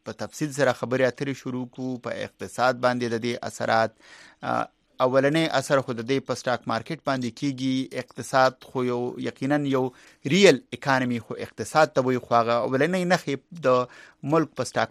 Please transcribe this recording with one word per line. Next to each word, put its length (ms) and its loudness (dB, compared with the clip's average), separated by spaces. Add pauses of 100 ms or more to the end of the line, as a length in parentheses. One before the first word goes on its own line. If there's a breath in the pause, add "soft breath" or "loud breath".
په 80 -8
تفصیل 400 -8
سره 200 2
خبرې 280 -2
اترې 320 0
شروع 320 -8
کړو 360 -10
په 100 -10
اقتصاد 640 -2
باندې 300 0
د 180 -2
دې 200 -4
اثرات، 480 0 (520 loud breath)
آ، 200 -2 (380)
اولنی 520 2
اثر 280 2
خو 120 -4
د 180 -6
دې 100 0
په 140 -6
سټاک 320 -2
مارکیټ 400 -6
باندې 240 -2 (100)
کیږي. 580 -4
اقتصاد 520 2 (120)
خو 220 -6
یو، 340 -4
یقیناً 480 -2
یو 240 0 (360 soft breath)
ریل 320 6 (140)
اکانومي 460 0
خو 200 -10
اقتصاد 480 0
ته 140 0
وایي، 180 2
خو 160 -2
هغه 180 4
اولنی 520 0
نښې 320 0 (160)
د 360 2 (340 loud breath)
ملک 340 0
په 80 -2
سټاک 260 -2